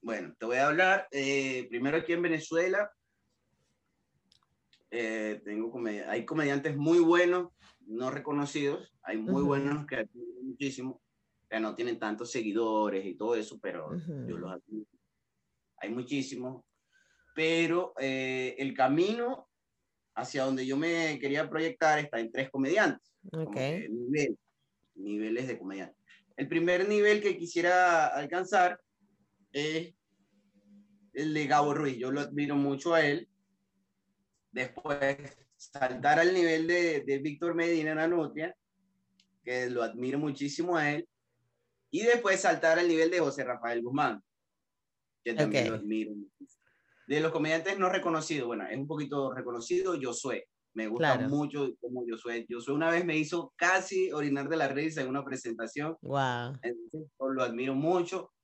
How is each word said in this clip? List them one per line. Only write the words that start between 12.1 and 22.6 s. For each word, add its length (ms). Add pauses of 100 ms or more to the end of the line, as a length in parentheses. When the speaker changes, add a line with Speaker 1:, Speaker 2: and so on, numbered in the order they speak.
Speaker 1:
seguidores 760
y 100
todo 200
eso, 260
pero 340
Speaker 2:
Ujú. 280
Speaker 1:
yo 140
los 140
admiro. 360 (880)
Hay 140
muchísimos, 720 (720)
pero, 640
eh, 600
el 160
camino 720 (680)
hacia 300
donde 220
yo 100
me 420
quería 300
proyectar 500
está 200
en 120
tres 200
comediantes, 640 (300)